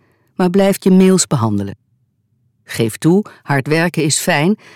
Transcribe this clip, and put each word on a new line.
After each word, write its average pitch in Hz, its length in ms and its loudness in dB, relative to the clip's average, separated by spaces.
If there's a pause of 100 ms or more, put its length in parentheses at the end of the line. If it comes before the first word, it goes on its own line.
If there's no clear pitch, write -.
(340)
maar 180 160 0
blijft 196 340 0
je 196 60 4
mails 185 360 4
behandelen. 104 500 -4 (880)
Geef - 320 -6
toe, 185 280 0 (180)
hard 139 240 -4
werken 160 360 -2
is 147 160 -2
fijn, 170 400 0 (180)